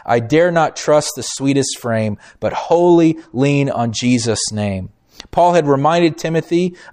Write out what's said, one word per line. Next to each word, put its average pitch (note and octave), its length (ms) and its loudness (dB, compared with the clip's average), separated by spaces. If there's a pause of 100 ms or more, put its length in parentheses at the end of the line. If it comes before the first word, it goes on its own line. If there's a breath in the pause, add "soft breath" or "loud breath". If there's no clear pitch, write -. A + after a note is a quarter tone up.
I A#2+ 160 0
dare D#3 300 2
not E3 260 0
trust D3+ 400 0
the B2+ 60 -10
sweetest C#3 560 -2
frame, A2 400 -4 (200 loud breath)
but G#2+ 140 -4
wholly E3+ 640 2 (140)
lean C#3 380 0
on A#2 220 -4
Jesus' A#2 600 -2
name." G2 380 -6 (420 loud breath)
Paul F3 200 2
had E3 160 2
reminded D#3 480 2
Timothy E3+ 580 -2 (180 loud breath)